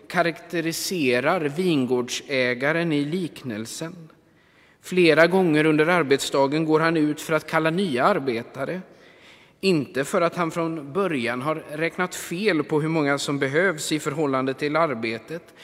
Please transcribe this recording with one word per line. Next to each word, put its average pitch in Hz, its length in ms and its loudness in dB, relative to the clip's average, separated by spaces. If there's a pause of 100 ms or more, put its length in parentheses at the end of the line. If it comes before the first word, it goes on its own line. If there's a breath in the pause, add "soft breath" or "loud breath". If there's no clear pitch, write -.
karaktäriserar 165 1300 0
vingårdsägaren 143 1500 0
i 143 120 0
liknelsen. 147 1040 -8 (720 soft breath)
Flera 165 460 6
gånger 175 380 4
under 156 220 4
arbetsdagen 143 800 2
går 156 160 4
han 165 160 2
ut 151 240 0
för - 120 -6
att 156 140 0
kalla 160 240 0
nya 160 340 0
arbetare. 135 760 -2 (800 loud breath)
Inte 147 440 0
för 190 160 -2
att 170 160 0
han 165 140 -2
från 160 420 -6
början 131 500 -2
har 156 120 -2
räknat 160 600 -6
fel 175 500 -2
på 151 160 0
hur 156 80 0
många 143 300 2
som 143 200 -4
behövs 151 540 0
i 151 60 0
förhållande 135 560 -2
till 147 220 -2
arbetet, 120 880 -4